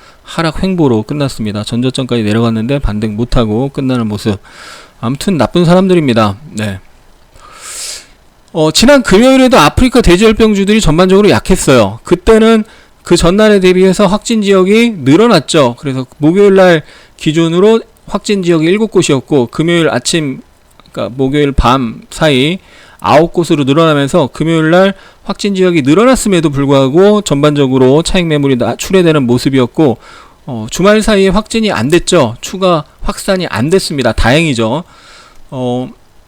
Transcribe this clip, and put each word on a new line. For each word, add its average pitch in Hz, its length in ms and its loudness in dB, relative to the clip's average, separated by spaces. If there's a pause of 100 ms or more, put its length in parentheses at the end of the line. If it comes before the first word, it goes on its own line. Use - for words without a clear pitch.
(220)
하락 - 400 -6
횡보로 160 400 0
끝났습니다. 113 600 -6
전저점까지 123 580 -4
내려갔는데 113 560 -2
반등 107 380 -4
못하고 120 540 -2
끝나는 127 360 -4
모습. 104 320 -4 (640)
아무튼 143 360 -4
나쁜 156 280 0
사람들입니다. 165 720 2 (160)
네. 107 260 -8 (1700)
어, 156 180 0
지난 269 320 4
금요일에도 254 560 4
아프리카 233 420 2
돼지열병주들이 214 800 2
전반적으로 185 500 2
약했어요. 120 760 0
그때는 220 580 2 (400)
그 175 140 2
전날에 202 420 2
대비해서 185 480 2
확진 214 340 -2
지역이 196 580 0
늘어났죠. 151 800 2
그래서 131 280 -8 (120)
목요일 190 360 2
날 180 280 4 (340)
기준으로 170 640 0 (260)
확진 202 380 -4
지역이 165 220 0
일곱 208 260 -2
곳이었고 139 560 0
금요일 165 400 -2
아침, 151 540 -4 (500)
그러니까 117 240 -10
목요일 139 340 0
밤 123 600 -2
사이 151 480 -2 (420)
아홉 151 320 2
곳으로 156 320 -2
늘어나면서 147 680 0
금요일 160 380 -2
날 190 240 2 (280)
확진 202 320 -6
지역이 180 280 0
늘어났음에도 180 680 2
불구하고 143 720 2
전반적으로 143 800 2
차익 175 240 -2
매물이 143 300 0
나-, 120 200 -4
출회되는 170 460 0
모습이었고, 127 760 0 (480)
어, 113 240 -12
주말 208 320 2
사이에 196 260 2
확진이 214 420 -2
안 123 180 -4
됐죠. 156 520 -2
추가 180 440 -4 (160)
확산이 190 460 -6
안 139 240 -4
됐습니다. 143 420 -2
다행이죠. 135 680 0 (680)
어, 127 400 -6 (380)